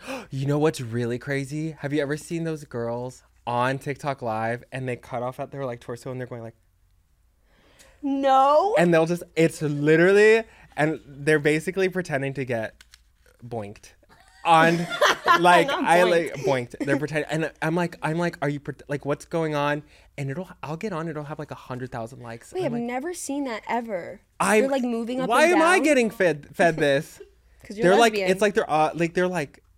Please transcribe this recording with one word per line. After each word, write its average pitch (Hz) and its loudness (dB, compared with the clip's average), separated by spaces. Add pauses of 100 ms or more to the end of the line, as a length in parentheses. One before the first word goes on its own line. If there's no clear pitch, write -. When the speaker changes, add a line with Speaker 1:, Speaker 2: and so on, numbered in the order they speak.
Speaker 1:
<gasps> 247 -12
You 135 -6
know 147 0
what's 156 0
really 120 -6
crazy? 143 -8
Have 139 -8
you 147 0
ever 143 -4
seen 165 -8
those 156 -8
girls 120 -10 (220)
on 123 0
TikTok 139 -8
Live 113 -4
and 131 -8
they 123 -4
cut 120 -10
off 127 -8
at 135 -10
their, 139 -8
like, 120 -8
torso 127 -12
and 127 -10
they're 123 -8
going 120 -14
like 113 -16 (1500)
Speaker 2:
No. 277 4
Speaker 1:
And 170 4
they'll 160 4
just, 170 -4 (120)
it's 160 2
literally, 170 4 (320)
and 151 0
they're 143 0
basically 160 0
pretending 147 -4
to 135 -6
get 113 -8 (600)
boinked. 107 -12 (540)
On, 165 6
Speaker 2:
<laughs> 170 -4 (540)
Speaker 1:
like, 175 6
Speaker 2:
Not 349 -2
Speaker 1:
I, 170 4
Speaker 2:
boinked. 180 4
Speaker 1:
like, 170 0 (380)
boinked. - -8
They're 139 0
pretending, 147 -4
and 156 -2 (100)
I'm 160 -2
like, 170 -4
I'm 156 -4
like, 170 -4
"Are 147 -2
you, 143 -6
pre-, 143 -12 (140)
like, 143 -6
what's 147 -4
going 160 -4
on?" 147 -2 (340)
And 139 -8
it'll, 180 -8 (120)
I'll 143 -8
get 208 -8
on, 175 -6
it'll 151 -8
have, 147 -12
like, 147 -12
a 127 -12
hundred 123 -12
thousand 123 -12
likes. 117 -16
Speaker 2:
Wait, 370 -6
Speaker 1:
I'm 349 -2
Speaker 2:
I've 254 -4
Speaker 1:
like, 240 -4
Speaker 2:
never 254 -8
seen 285 -6
that 226 -8
ever. 214 -6 (220)
Speaker 1:
"I'm, 208 4
Speaker 2:
They're, 269 0
like, 269 0
moving 240 -4
up 185 -2
Speaker 1:
why 277 6
Speaker 2:
and 349 6
Speaker 1:
am 320 6
I 349 6
Speaker 2:
down? 294 2
Speaker 1:
getting 254 4
fed, 156 0
fed 170 4
this?" 147 0 (200)
Speaker 2:
<laughs> - -20
'Cause 202 -14
you're 226 0
Speaker 1:
They're 202 6
like, 233 6
Speaker 2:
lesbian. 190 0
Speaker 1:
it's 190 -2
like 202 4
they're, 226 0
uh, 156 2
like, 165 -2
they're 180 0
like, 160 -8 (140)